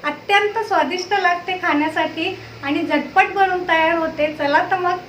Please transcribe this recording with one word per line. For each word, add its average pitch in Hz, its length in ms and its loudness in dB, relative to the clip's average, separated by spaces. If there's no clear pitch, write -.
अत्यंत 403 540 0
स्वादिष्ट 359 560 0
लागते 370 380 0
खाण्यासाठी 320 840 -2
आणि 302 240 0
झटपट 311 480 2
बनवून 370 340 2
तयार 330 300 4
होते. 311 380 -2
चला 311 340 2
तर 381 80 2
मग 359 180 0